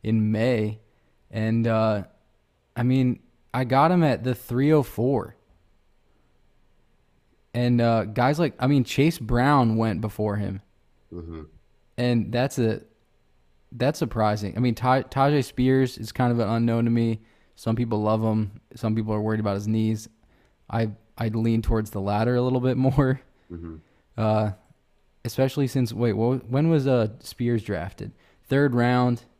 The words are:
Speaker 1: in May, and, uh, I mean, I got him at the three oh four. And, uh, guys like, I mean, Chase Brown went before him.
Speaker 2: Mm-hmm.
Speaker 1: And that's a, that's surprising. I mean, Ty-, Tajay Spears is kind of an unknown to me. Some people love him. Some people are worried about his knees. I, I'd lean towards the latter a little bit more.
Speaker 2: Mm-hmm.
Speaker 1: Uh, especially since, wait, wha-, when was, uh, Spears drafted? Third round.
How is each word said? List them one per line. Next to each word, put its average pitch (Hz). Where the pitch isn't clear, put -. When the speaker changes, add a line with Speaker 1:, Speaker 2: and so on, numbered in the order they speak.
Speaker 1:
in 110
May, 110
and, 110
uh, 110
I 113
mean, 127
I 127
got 135
him 180
at 123
the 127
three 135
oh 147
four. 123
And, 123
uh, 117
guys 127
like, 165
I 127
mean, 135
Chase 156
Brown 120
went 110
before 107
him. 101
Speaker 2:
Mm-hmm. 82
Speaker 1:
And 120
that's 123
a, 113
that's 120
surprising. 107
I -
mean, 123
Ty-, 127
Tajay 139
Spears 131
is -
kind 123
of 117
an 107
unknown 117
to 117
me. 113
Some -
people 113
love 110
him. 107
Some 110
people 110
are 107
worried 107
about 101
his 101
knees. 110
I, 113
I'd 110
lean 113
towards 110
the 101
latter 107
a 123
little 127
bit 127
more. 131
Speaker 2:
Mm-hmm. 82
Speaker 1:
Uh, 107
especially 135
since, 123
wait, 113
wha-, 117
when 139
was, 143
uh, 120
Spears 117
drafted? 98
Third 135
round. 123